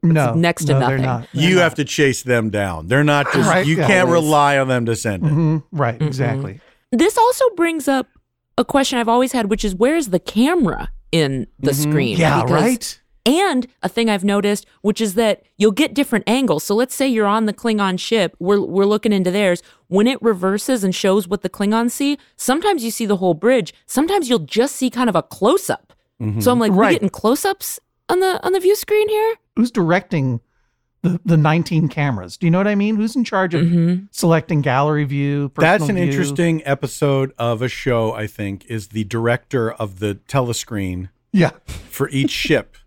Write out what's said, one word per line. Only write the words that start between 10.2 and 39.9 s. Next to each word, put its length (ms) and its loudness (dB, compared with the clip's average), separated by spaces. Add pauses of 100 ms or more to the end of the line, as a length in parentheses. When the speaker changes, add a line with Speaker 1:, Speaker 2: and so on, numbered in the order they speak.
Speaker 1:
camera 720 0 (200)
in 360 0 (120)
the 120 0
Speaker 3:
Mm-hmm. 100 0 (100)
Speaker 1:
screen? 280 0
Speaker 2:
Yeah, 240 2
Speaker 1:
Because 180 2
Speaker 2:
right? 400 -2 (260)
Speaker 1:
And 380 2 (160)
a 80 -4
thing 180 0
I've 160 0
noticed, 440 0 (160)
which 180 0
is 140 -2
that 260 2 (160)
you'll 140 4
get 240 -2
different 340 0
angles. 340 2
So 120 -2
let's 180 -2
say 140 -2
you're 180 2
on 220 0
the 60 -4
Klingon 460 -2
ship. 380 -2
We're, 240 2
we're 240 0
looking 260 0
into 200 0
theirs. 320 0 (240)
When 180 2
it 160 0
reverses 640 0
and 100 0
shows 340 0
what 140 -4
the 80 -6
Klingons 420 0
see, 280 -2 (180)
sometimes 460 0
you 80 -6
see 160 -6
the 100 2
whole 160 0
bridge. 400 0 (140)
Sometimes 420 0
you'll 160 2
just 300 -2
see 160 -2
kind 180 -2
of 60 -2
a 80 0
close-up. 720 -2 (280)
Speaker 3:
Mm-hmm. 180 -4
Speaker 1:
So 120 4
I'm 80 2
like, 120 2
Speaker 2:
Right. 180 4
Speaker 1:
we 60 4
getting 140 -2
close-ups 680 -2 (300)
on 100 2
the, 260 0
on 80 0
the 60 2
view 160 2
screen 340 0
here? 260 0 (200)
Speaker 2:
Who's 160 0
directing 680 0 (640)
the, 240 -2
the 120 2
nineteen 500 2
cameras? 500 -4
Do 80 -4
you 60 4
know 80 4
what 80 0
I 80 0
mean? 220 0
Who's 180 -2
in 80 0
charge 320 -2
of 100 2
Speaker 1:
Mm-hmm. 460 0
Speaker 2:
selecting 500 0
gallery 440 0
view, 500 -2
Speaker 3:
That's 260 2
Speaker 2:
personal 80 -2 (140)
Speaker 3:
an 60 0
Speaker 2:
view? 100 -2
Speaker 3:
interesting 480 0
episode 720 -2
of 240 -2
a 60 -2
show, 440 -2
I 140 -8
think, 400 -8
is 220 -10
the 160 -4
director 640 -2
of 280 -8